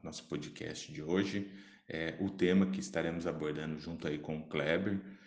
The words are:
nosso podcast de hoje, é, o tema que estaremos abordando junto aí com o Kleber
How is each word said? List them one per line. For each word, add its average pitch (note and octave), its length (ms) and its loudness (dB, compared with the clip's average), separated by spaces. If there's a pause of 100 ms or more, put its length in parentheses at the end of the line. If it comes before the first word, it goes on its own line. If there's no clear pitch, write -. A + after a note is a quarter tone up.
nosso D#2+ 240 -10
podcast D#2 640 -6
de D2+ 100 -8
hoje, G2 480 2 (380)
é, E2 320 -4
o G2 100 0
tema F#2 360 6
que - 160 -2
estaremos E2 440 -2
abordando D#2 540 -2
junto D#2+ 260 -8
aí D2+ 140 -2
com D#2 200 -4
o - 100 -10
Kleber F2+ 500 2 (280)